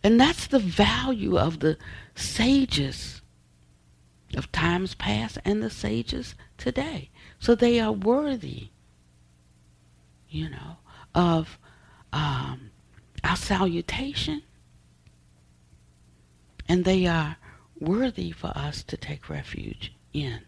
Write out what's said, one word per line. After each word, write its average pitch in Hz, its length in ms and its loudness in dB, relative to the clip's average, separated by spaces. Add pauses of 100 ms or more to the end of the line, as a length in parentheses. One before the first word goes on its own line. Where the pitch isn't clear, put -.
And 226 160 8
that's 302 280 4
the 262 140 4
value 208 760 2
of 165 220 2
the 156 180 2 (380)
sages 233 1040 0 (1160)
of 135 160 -6
times 175 420 0
past 214 500 -4
and 208 160 0
the 220 100 -4
sages 226 680 -6 (200)
today. 254 540 -6 (300)
So 233 160 6
they 240 240 4
are 220 100 0
worthy, 220 760 -2 (1600)
you 156 220 -8
know, 143 260 -14 (400)
of, 165 420 4 (540)
um, 131 580 -4 (540)
our 175 120 2
salutation. 196 1040 -2 (2250)
And 180 160 4
they 185 220 4
are 160 300 0 (440)
worthy 185 500 -2
for - 260 -8
us 143 280 -6
to - 120 -10
take - 320 -12
refuge - 640 -10 (200)
in. 127 360 -6